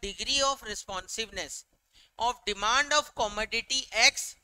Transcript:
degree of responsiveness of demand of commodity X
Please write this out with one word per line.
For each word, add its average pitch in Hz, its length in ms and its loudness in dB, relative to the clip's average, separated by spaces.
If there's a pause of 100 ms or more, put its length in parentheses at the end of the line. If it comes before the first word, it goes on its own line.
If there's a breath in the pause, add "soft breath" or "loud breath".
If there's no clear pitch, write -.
degree 220 360 -2
of 269 220 0
responsiveness 196 1000 -8 (560 soft breath)
of 240 120 2 (160)
demand 226 420 2
of 294 280 2
commodity 220 760 -2
X 240 500 4